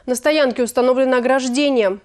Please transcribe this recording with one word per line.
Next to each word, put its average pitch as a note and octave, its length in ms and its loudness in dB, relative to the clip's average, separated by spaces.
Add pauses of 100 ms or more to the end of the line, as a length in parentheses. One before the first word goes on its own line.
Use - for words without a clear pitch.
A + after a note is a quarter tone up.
На B3+ 100 -4
стоянке C#4 480 0
установлено B3+ 540 0
ограждение. B3 880 0